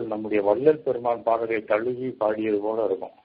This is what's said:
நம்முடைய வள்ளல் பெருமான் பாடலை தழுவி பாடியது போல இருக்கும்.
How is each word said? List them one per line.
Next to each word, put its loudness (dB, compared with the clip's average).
நம்முடைய 0
வள்ளல் 4
பெருமான் -2
பாடலை 0
தழுவி 0
பாடியது 0
போல -2
இருக்கும். -4